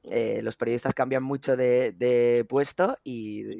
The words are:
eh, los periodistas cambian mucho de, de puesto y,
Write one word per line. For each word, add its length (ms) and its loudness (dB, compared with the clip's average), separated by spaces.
eh, 320 -2
los 140 -6
periodistas 360 -2
cambian 300 0
mucho 340 -2
de, 360 2
de 560 2
puesto 560 0
y, 380 -10